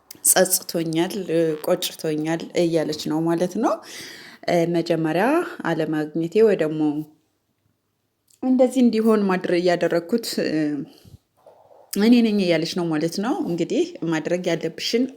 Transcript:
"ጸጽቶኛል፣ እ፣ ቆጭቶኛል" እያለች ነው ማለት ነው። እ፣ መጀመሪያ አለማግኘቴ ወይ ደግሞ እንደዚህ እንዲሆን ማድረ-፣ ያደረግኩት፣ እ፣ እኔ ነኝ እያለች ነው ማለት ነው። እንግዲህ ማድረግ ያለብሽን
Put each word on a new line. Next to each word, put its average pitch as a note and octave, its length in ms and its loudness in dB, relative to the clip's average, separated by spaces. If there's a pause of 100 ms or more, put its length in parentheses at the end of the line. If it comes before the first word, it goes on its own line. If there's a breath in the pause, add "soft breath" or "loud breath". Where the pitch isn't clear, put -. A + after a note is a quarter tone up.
(260)
"ጸጽቶኛል፣ F3 920 0 (140)
እ፣ E3 120 2 (220)
ቆጭቶኛል" E3 800 -2 (160)
እያለች D#3+ 480 0
ነው D#3 160 -2
ማለት E3+ 340 0
ነው። C4+ 180 0 (720 loud breath)
እ፣ F3 120 0 (140)
መጀመሪያ E3 560 0 (380)
አለማግኘቴ D#3+ 800 -2
ወይ G#3 160 6
ደግሞ D#3 220 -2 (1600)
እንደዚህ B3+ 380 4
እንዲሆን A3 440 4
ማድረ-፣ F3+ 380 2
ያደረግኩት፣ E3+ 640 0 (140)
እ፣ D#3 160 -2 (1400 soft breath)
እኔ A3 280 6
ነኝ G#3+ 200 2
እያለች E3 340 0
ነው E3+ 120 -2
ማለት D#3+ 320 -2
ነው። A#3 240 -2
እንግዲህ F3 400 -2 (220)
ማድረግ E3 420 -2
ያለብሽን E3 580 -2 (120)